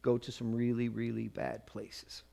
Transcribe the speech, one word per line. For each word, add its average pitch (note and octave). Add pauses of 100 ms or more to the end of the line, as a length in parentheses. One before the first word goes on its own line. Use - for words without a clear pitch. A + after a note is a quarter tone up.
go A#2+
to A#2+
some A#2
really, A#2+
really A2+
bad A2
places. - (100)